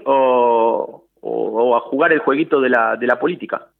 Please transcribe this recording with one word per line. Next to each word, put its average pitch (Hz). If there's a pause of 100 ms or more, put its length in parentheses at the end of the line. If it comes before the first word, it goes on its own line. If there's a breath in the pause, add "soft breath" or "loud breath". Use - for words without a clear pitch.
o, 120 (140)
o, 110
o 117
a 117
jugar 156
el 151
jueguito 151
de 131
la, 113
de 120
la 123
política. - (120)